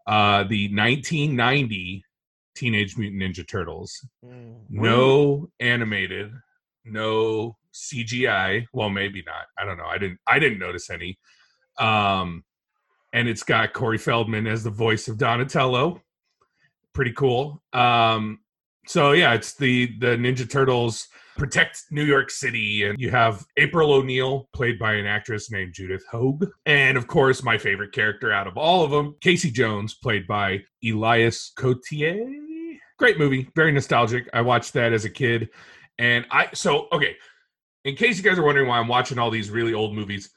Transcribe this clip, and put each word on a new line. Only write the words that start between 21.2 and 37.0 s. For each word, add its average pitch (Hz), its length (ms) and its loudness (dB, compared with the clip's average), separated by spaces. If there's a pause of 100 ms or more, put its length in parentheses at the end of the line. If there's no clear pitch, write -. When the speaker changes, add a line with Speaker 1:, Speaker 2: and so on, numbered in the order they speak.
Speaker 1:
protect - 540 -2
New 147 140 -2
York 139 260 2
City, 107 540 -4
and 104 140 -2
you 123 120 -4
have 113 340 2 (140)
April 151 340 4
O'Neil, 131 640 0
played 120 240 -2
by 110 160 0
an 104 100 -2
actress 104 460 -6
named 92 240 -8
Judith 95 360 -8
Hoag, 135 360 -2 (180)
and 135 320 4
of 120 100 -4
course, 131 360 4
my 113 160 0
favorite 101 340 -4
character 107 400 -2
out 98 140 -2
of 92 100 -10
all 165 260 4
of 143 80 0
them, 147 300 0
Casey 180 300 2
Jones, 110 420 -2
played 104 340 -4
by 98 360 -2 (200)
Elias 113 720 0
Cotier. 151 720 -4 (720)
Great 247 200 4
movie, 135 360 0
very 160 160 4
nostalgic. 123 640 0
I 120 80 0
watched 120 340 2
that 117 200 2
as 104 100 0
a 104 60 -6
kid, 117 400 -2 (480)
and 120 320 2
I, 156 240 2
so, 151 360 0
okay, 143 260 -2 (680)